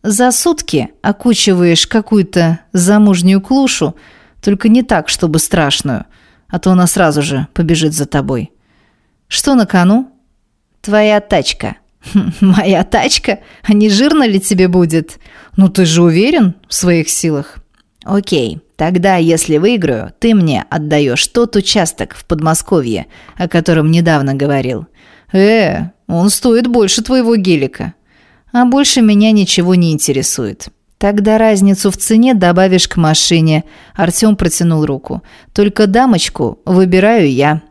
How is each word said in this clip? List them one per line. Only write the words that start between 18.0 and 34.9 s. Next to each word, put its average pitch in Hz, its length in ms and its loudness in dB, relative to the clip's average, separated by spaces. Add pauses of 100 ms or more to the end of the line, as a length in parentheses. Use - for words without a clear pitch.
«Окей, 180 560 -4 (160)
тогда, 180 400 0
если 165 420 0
выиграю, 165 600 -2
ты 226 160 2
мне 156 340 0
отдаёшь 147 580 -2
тот 233 280 -2
участок 190 600 -4
в - 100 -20
Подмосковье, 156 840 -2 (300)
о 180 100 -4
котором 160 440 0
недавно 156 420 0
говорил». 135 540 -4 (440)
«Э, 190 580 0 (180)
он 175 220 0
стоит 240 380 0
больше 226 340 0
твоего 233 340 0
гелика». 165 580 -2 (580)
«А 247 140 2
больше 262 360 2
меня 214 300 4
ничего 185 440 2
не 170 180 2
интересует». 135 720 -4 (320)
«Тогда 208 380 2
разницу 196 540 2
в - 60 -8
цене 233 360 2
добавишь 185 540 2
к - 100 -6
машине». 160 680 0 (320)
Артём 196 400 0
протянул 165 500 -2
руку. 139 360 -8 (320)